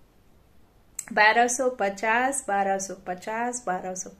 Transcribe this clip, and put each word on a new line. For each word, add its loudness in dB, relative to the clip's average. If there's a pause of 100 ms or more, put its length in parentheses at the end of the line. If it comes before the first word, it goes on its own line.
(1080)
बारह 6
सौ 0
पचास, 0
बारह 2
सौ -8 (140)
पचास, -6
बारह -4
सौ -10 (100)